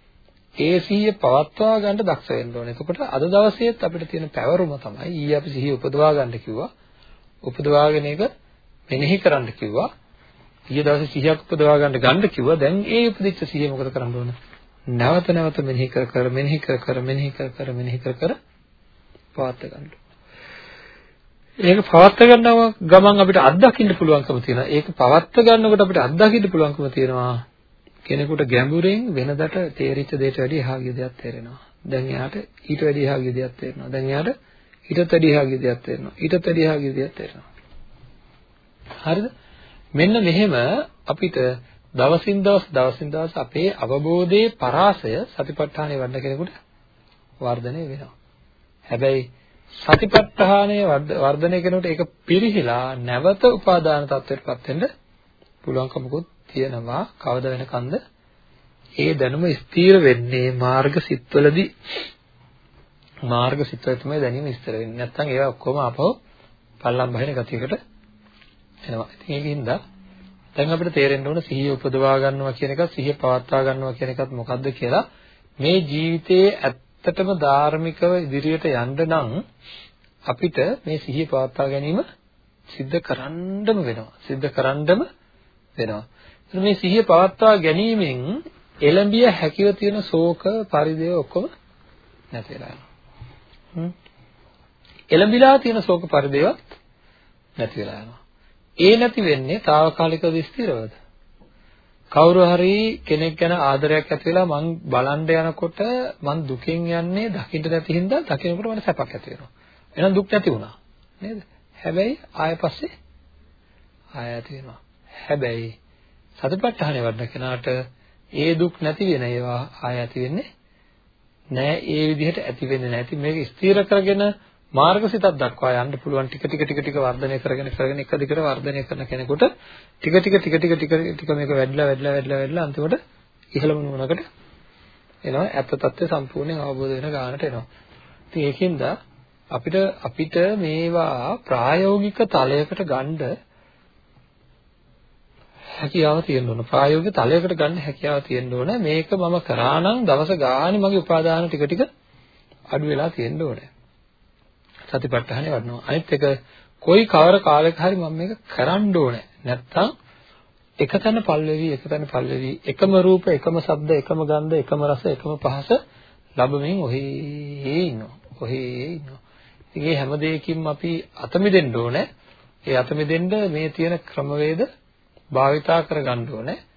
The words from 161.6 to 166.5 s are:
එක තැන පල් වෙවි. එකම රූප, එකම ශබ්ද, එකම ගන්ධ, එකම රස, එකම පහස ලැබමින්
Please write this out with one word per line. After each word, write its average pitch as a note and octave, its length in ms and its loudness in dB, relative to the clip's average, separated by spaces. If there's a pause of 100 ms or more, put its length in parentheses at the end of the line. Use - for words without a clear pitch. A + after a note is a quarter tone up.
එක C3+ 120 -6
තැන D3+ 240 -6
පල් C3 200 -4
වෙවි. C3 260 -6 (100)
එකම F#3+ 340 2
රූප, F#3 320 6
එකම E3 300 0
ශබ්ද, D3+ 340 -2
එකම D#3 280 0
ගන්ධ, D3+ 360 0
එකම D3 260 -2
රස, C#3+ 240 -2
එකම D3+ 300 -4
පහස C#3 340 -6 (640)
ලැබමින් C#3+ 440 0